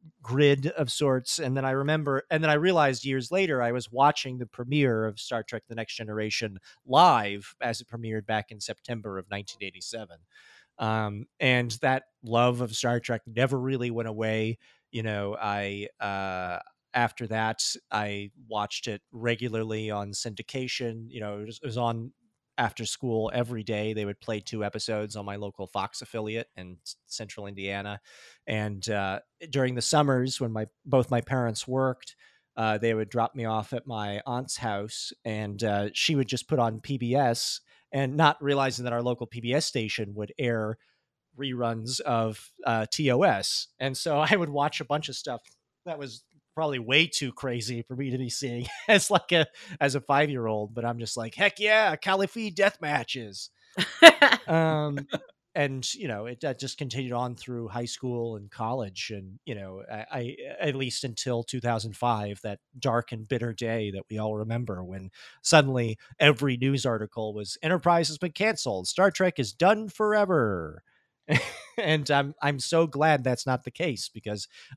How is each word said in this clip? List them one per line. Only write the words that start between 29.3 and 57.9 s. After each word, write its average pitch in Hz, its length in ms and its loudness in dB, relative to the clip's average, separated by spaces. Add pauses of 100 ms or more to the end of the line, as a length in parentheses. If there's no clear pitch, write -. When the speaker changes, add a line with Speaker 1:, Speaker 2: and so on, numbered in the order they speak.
Speaker 1:
during 127 260 0
the 120 60 -2
summers 135 580 2
when 117 140 -2
my, 110 140 -4 (180)
both 131 260 2
my 120 80 2
parents 120 480 -2
worked, 131 480 -2 (400)
uh, 110 220 0
they 117 160 2
would 110 160 -2
drop 120 260 0
me 120 80 -6
off 110 300 -2
at 117 120 -6
my 104 400 -6
aunt's 127 300 -6
house, 107 560 -6 (140)
and, 107 400 -6
uh, 101 260 0
she - 240 0
would 135 140 2
just - 180 -4
put 143 120 4
on 113 200 2
P 139 180 -4
B 120 160 0
S, 127 460 2 (320)
and 135 240 0
not 151 260 6
realizing 135 440 2
that 120 80 -2
our 120 100 0
local 120 240 -2
P 120 140 -12
B 120 120 0
S 143 120 2
station 107 500 -4
would 104 240 -6
air 113 380 0 (600)
reruns 120 640 -4
of, 113 540 -2 (120)
uh, 113 240 2
T 143 220 2
O 131 120 4
S. 104 440 2 (120)
And 131 180 -4
so 151 220 0
<laughs> 151 100 2
I 185 40 4
would 175 140 4
watch 143 320 0
a 151 60 -8
bunch 151 240 -2
of 131 80 -10
stuff 123 240 -8 (440)
that 160 140 -8
was 123 240 -12 (320)
probably 147 240 0
way 135 260 6
too 139 280 -2
crazy 120 480 -4
for 120 160 -10
me 135 140 -4
to 127 60 0
be 127 120 -4
seeing 120 360 -4 (120)
<laughs> - 100 -10
as, 208 240 6
like, 175 220 2
a, 160 120 6 (360)
as 139 140 4
a 139 40 -2
five-year-old, 120 760 0
but 117 120 -4
I'm 117 140 -2
just 113 180 -8
like, 113 180 -8
"Heck 196 240 2
yeah, 214 380 4
Caliphie 196 520 0
death 196 300 2
matches." 127 680 -4 (280)
Speaker 2:
<laughs> 185 120 -2 (580)
Speaker 1:
Um, 151 600 2 (480)
and, 135 400 0
you 220 120 -6
know, 107 200 -4
it, 123 140 -10
that 135 180 -4
just 135 180 -8
continued 127 360 -4
on 120 220 -2
through 117 340 -8
high 120 160 -6
school 117 500 -4